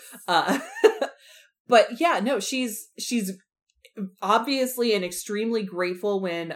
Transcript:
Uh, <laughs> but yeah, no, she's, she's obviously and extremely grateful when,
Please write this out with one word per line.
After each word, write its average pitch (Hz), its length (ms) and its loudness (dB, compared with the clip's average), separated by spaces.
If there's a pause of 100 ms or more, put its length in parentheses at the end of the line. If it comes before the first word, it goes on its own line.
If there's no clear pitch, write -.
(280)
Uh, 180 320 2 (240)
<laughs> - 240 4 (580)
but 233 340 6
yeah, 320 200 2
no, 240 180 0
she's, 233 500 -6 (120)
she's 202 320 -4 (880)
obviously 240 720 2
and 185 100 0
extremely 214 600 -4
grateful 180 560 -2
when, 170 360 -4